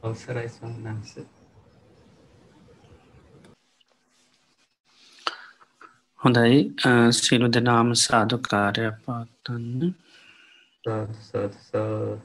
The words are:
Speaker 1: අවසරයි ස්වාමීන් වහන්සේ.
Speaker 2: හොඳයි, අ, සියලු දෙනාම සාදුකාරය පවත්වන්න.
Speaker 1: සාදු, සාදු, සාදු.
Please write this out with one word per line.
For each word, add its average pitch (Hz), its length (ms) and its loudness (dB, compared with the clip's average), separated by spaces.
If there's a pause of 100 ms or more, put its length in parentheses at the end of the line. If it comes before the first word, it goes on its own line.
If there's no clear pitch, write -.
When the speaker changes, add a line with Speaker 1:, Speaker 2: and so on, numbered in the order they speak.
Speaker 1:
අවසරයි 117 440 -8
ස්වාමීන් 117 340 -14
වහන්සේ. 110 420 -12 (4000)
Speaker 2:
හොඳයි, 120 380 4 (260)
අ, 135 60 2 (220)
සියලු 120 420 2
දෙනාම 120 400 4
සාදුකාරය 110 1000 0
පවත්වන්න. 120 920 -8 (960)
Speaker 1:
සාදු, 107 440 -6
සාදු, - 400 -8
සාදු. 107 520 -4 (120)